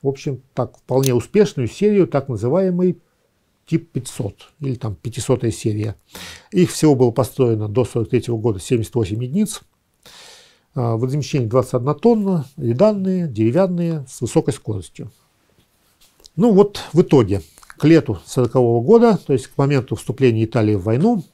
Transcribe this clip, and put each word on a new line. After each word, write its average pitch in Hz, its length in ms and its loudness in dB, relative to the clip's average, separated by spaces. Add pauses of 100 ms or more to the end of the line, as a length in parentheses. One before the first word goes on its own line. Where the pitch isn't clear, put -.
в 135 60 -2
общем, 135 340 -8 (100)
так - 240 -6
вполне 131 380 0
успешную 135 520 0
серию, 202 400 2
так - 220 -4
называемый 175 720 0 (680)
тип - 240 -4
пятьсот, - 600 -10 (100)
или 135 140 -4
там 110 200 -8
пятисотая 117 560 -4
серия. 107 460 -6 (560)
Их 185 180 4
всего 151 240 2
было 123 160 2
построено 117 580 -2
до 110 180 0
сорок 113 240 -4
третьего 117 260 -2
года 104 240 -2
семьдесят 113 340 -4
восемь 110 300 -4
единиц. 175 380 -4 (1120)
А, 117 220 -2
водозамещение 127 520 -2
двадцать 123 260 0
одна 131 200 0
тонна, 196 500 0 (140)
реданные, 185 720 0
деревянные, 165 800 -2
с - 120 -16
высокой 139 320 -2
скоростью. - 580 -10 (1300)
Ну 220 160 2
вот 202 280 4 (120)
в 151 80 4
итоге, 113 400 2 (380)
к - 60 -6
лету 156 420 4
сорокового 120 560 0
года, 220 440 6
то 147 60 -2
есть 127 140 -2
к - 100 -18
моменту 139 400 0
вступления 117 480 0
Италии 107 300 0
в 92 100 -4
войну 156 500 0